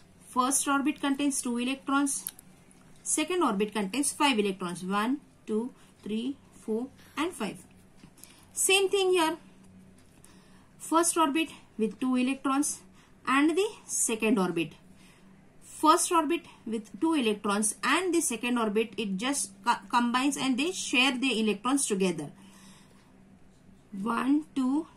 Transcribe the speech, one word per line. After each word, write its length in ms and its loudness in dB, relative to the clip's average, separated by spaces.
first 400 0
orbit 320 0
contains 400 0
two 160 -4
electrons, 680 -2
second 400 -2
orbit 300 0
contains 400 -2
five 260 2
electrons, 460 -4
one, 360 -2
two, 260 -4
three, 340 -6
four, 360 -6
and 160 -2
five. 240 -8
Same 380 4
thing 220 2
here, 260 2
first 380 2
orbit 320 2
with 200 -2
two 180 0
electrons 640 -2
and 300 2
the 120 2
second 520 0
orbit. 360 -2
First 300 4
orbit 320 2
with 240 -6
two 140 2
electrons 680 0
and 320 0
the 60 4
second 380 -2
orbit, 380 0
it 200 -4
just 340 -4
co-, 260 0
combines 460 2
and 220 0
they 140 0
share 440 0
the 240 0
electrons 460 0
together. 440 0
One, 520 0
two, 320 0